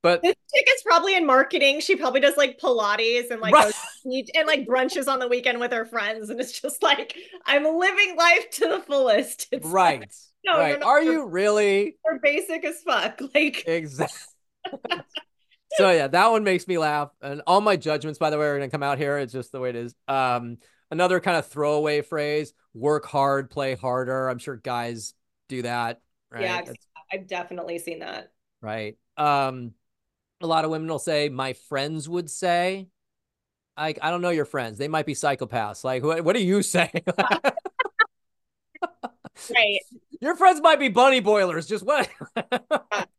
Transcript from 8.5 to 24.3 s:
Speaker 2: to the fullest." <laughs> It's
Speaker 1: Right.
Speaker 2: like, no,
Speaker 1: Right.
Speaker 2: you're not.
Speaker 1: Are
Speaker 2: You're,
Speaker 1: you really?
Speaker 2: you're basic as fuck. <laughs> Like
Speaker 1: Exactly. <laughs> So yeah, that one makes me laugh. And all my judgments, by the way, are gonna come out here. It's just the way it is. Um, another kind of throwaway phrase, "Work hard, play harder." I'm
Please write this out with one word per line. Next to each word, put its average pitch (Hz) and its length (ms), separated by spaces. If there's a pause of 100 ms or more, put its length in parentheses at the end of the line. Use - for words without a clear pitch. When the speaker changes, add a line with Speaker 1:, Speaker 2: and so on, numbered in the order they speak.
Speaker 2:
to - 180
the 359 120
fullest." 262 680
<laughs> - 40
It's 156 140
Speaker 1:
Right. 170 340
Speaker 2:
like, 98 100 (340)
no, 349 140
Speaker 1:
Right. 156 100
Speaker 2:
you're 147 100
not. 208 100
Speaker 1:
Are 294 140
Speaker 2:
You're, 320 120
Speaker 1:
you 294 120
really? 202 760
Speaker 2:
you're 311 160
basic 320 440
as 330 180
fuck. 226 440
<laughs> - 80
Like 294 320
Speaker 1:
Exactly. 156 500 (480)
<laughs> - 360 (720)
So 196 180
yeah, 156 160
that 180 240
one 214 140
makes 185 240
me 180 100
laugh. 147 320 (100)
And 143 260
all 185 140
my 214 140
judgments, 151 460
by 156 100
the 151 80
way, 151 80
are 143 100
gonna 139 140
come 143 140
out 139 140
here. 143 200
It's 127 140
just 127 180
the 135 80
way 127 120
it 120 60
is. 120 180 (120)
Um, 123 520 (340)
another 180 260
kind 175 180
of 156 100
throwaway 147 560
phrase, 147 520 (200)
"Work 143 320
hard, 139 440
play 135 240
harder." 131 540
I'm 123 100